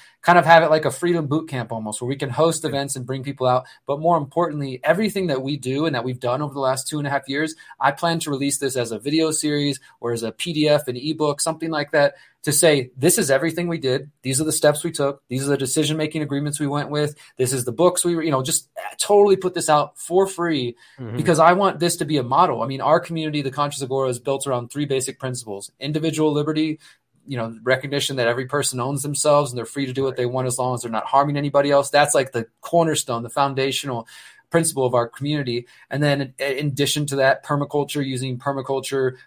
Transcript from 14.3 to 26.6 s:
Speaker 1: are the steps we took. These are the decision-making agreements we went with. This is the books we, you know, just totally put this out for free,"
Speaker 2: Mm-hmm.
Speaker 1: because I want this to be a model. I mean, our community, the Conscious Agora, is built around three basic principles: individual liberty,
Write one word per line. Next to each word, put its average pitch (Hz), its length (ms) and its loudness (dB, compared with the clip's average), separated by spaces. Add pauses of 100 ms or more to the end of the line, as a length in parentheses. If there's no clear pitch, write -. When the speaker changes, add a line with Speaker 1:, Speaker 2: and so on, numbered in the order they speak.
Speaker 1:
are 156 60 0
the 156 80 0
steps 147 320 2
we 165 60 -4
took. 139 360 -2
These 131 180 -4
are 139 40 0
the 139 80 2
decision-making 151 640 -2
agreements 143 360 -2
we 151 100 -2
went 139 220 -2
with. 147 240 -2 (220)
This 127 160 0
is 127 140 -4
the 120 80 -4
books 175 320 4
we, 175 80 2 (100)
you 160 80 -2
know, 131 100 2
just - 280 -4 (300)
totally 202 360 6
put 190 180 -2
this 170 140 -2
out 147 300 2
for 185 300 2
free," 156 500 -2 (200)
Speaker 2:
Mm-hmm. 117 200 -8
Speaker 1:
because 156 220 4
I 165 140 10
want 185 280 2
this 170 160 0
to 165 80 -4
be 147 120 0
a 131 60 0
model. 131 400 2
I 123 40 -2
mean, 135 120 -6
our 151 220 4
community, 156 400 -4
the 135 100 -4
Conscious 143 320 -4
Agora, 131 240 -2
is 120 120 -4
built 139 280 -4
around 123 220 -4
three 147 160 -4
basic 131 340 -4
principles: 120 580 -8
individual 151 540 -2
liberty, 151 480 -2 (480)